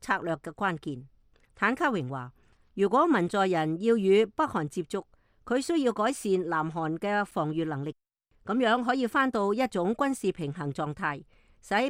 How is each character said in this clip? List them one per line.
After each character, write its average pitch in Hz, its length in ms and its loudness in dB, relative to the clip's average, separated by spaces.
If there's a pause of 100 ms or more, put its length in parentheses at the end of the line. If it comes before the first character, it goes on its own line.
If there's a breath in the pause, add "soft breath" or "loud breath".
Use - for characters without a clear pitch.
策 202 220 0
略 165 120 -2
嘅 160 160 -10
關 180 300 -4
鍵。 135 260 -10 (480)
坦 214 180 0
卡 294 160 0
榮 165 200 -2
話， 127 240 -10 (400)
如 196 160 2
果 269 160 4
文 208 240 4
在 196 180 2
寅 165 340 0
要 226 140 4
與 202 300 6
北 220 200 -2
韓 165 220 -2
接 175 160 -6
觸， 190 180 -6 (440)
佢 254 160 0
需 330 220 0
要 240 100 2
改 214 180 0
善 185 380 0
南 160 200 0
韓 160 280 -4
嘅 208 260 -2
防 156 300 -4
禦 165 100 -2
能 147 220 -6
力， 151 100 -8 (480)
咁 208 140 -2
樣 247 260 2
可 247 100 0
以 262 140 0
返 262 240 0
到 202 220 0
一 247 140 0
種 190 280 -2
軍 269 180 0
事 214 200 -4
平 147 180 -6
衡 147 220 -6
狀 151 200 -6
態， 147 300 -6 (380)
使 - 120 -6 (160)